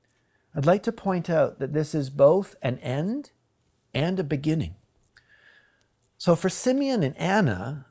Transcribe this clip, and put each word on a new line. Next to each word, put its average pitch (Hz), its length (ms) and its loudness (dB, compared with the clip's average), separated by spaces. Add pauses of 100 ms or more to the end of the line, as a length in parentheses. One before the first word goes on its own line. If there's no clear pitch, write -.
(540)
I'd 139 140 0
like 196 160 4
to 226 80 -2
point 185 400 -4
out 156 260 2
that 139 160 -6
this 151 220 -2
is 135 160 -2
both 147 500 4
an 131 160 -2
end 175 540 -4 (600)
and 180 280 -2
a 175 40 -4
beginning. 147 520 -2 (1400)
So 175 180 2
for 185 120 0
Simeon 254 560 0
and 135 140 -2
Anna, 143 720 0